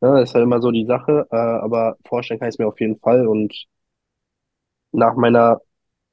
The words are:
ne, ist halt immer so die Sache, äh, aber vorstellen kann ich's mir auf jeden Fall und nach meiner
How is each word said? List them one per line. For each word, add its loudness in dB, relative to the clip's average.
ne, 2
ist -4
halt 2
immer 0
so 0
die -2
Sache, -2
äh, -4
aber -2
vorstellen -6
kann -6
ich's -10
mir -2
auf -8
jeden -2
Fall 2
und -2
nach 2
meiner 4